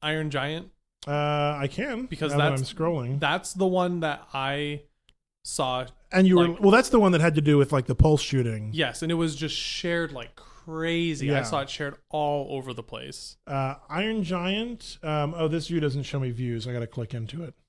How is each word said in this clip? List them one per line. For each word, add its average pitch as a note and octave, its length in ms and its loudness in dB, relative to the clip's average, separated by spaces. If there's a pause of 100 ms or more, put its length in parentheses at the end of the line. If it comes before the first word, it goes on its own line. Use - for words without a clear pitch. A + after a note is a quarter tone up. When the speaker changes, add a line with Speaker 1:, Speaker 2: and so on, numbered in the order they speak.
Speaker 1:
Iron D#3 300 -2
Giant? D3+ 380 -4 (400)
Speaker 2:
Uh, D3 500 0
I C#3 100 -2
can, B3+ 380 -6
Speaker 1:
Because D3+ 240 -6
Speaker 2:
now C#3+ 80 0
that D3 180 4
Speaker 1:
that's C3 140 -4
Speaker 2:
I'm - 60 -14
scrolling. C#3+ 420 -2
Speaker 1:
that's D#3 340 -2
the F#3+ 140 0
one F3+ 340 0
that D3 320 -4
I C#3+ 500 -4 (600)
saw. B2+ 440 -4 (260)
Speaker 2:
And F#3 160 8
you F#3 80 8
were, F3 140 8
Speaker 1:
Like E3+ 100 -4
Speaker 2:
well, G3 100 8
that's B3 200 8
the A#3+ 100 6
one G3 120 8
that D#3+ 80 6
had D#3+ 140 4
to D#3 60 2
do D3 180 6
with, C#3 140 4
like, C3 140 2
the B2+ 100 -2
Pulse D#3 260 6
shooting. A2 500 -2
Speaker 1:
Yes, C3+ 300 -4
and D#3+ 80 -2
it E3+ 60 0
was E3 180 0
just D3 220 -6
shared E3+ 560 -4
like A#2 240 -14
crazy. D#3+ 960 -4
I C#3 60 2
Speaker 2:
Yeah. - 40 0
Speaker 1:
saw C#3+ 200 -2
it C3+ 80 -10
shared C#3+ 260 -8 (140)
all D3 360 -2 (100)
over C3 160 -8
the A#2 120 -12
place. B2+ 520 -14 (120)
Speaker 2:
Uh, C3+ 260 -4 (140)
Iron G#3 340 -4
Giant. F#3+ 800 -6
Um, D3+ 340 -2
oh, D#3+ 120 0
this D#3+ 180 -4
view E3+ 140 -2
doesn't C#3+ 240 -2
show C#3 160 -4
me B2+ 100 -2
views. A#2 380 -4
I B2 40 -6
gotta A#2 140 -6
click A#2 260 -8
into A#2+ 300 -8
it. D3 120 -12 (140)